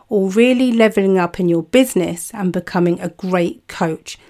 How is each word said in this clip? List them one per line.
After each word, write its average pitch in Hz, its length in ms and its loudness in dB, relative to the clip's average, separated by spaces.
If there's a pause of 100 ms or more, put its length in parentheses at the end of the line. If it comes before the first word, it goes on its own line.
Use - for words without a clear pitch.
or 196 220 0
really 247 420 2
leveling 208 460 2
up 175 200 -2
in 180 120 0
your 165 120 2
business 175 720 -2
and 202 180 -4
becoming 175 480 -2
a 175 120 -8
great 180 580 -4
coach - 480 -6 (140)